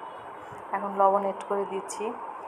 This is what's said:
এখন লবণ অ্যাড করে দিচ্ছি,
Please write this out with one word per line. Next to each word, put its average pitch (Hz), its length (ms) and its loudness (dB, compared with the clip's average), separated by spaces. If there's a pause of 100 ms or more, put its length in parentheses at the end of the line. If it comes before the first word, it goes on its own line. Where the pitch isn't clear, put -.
(720)
এখন 196 260 -2
লবণ 196 260 8
অ্যাড 196 260 -2
করে 202 160 2
দিচ্ছি, 190 480 -4 (340)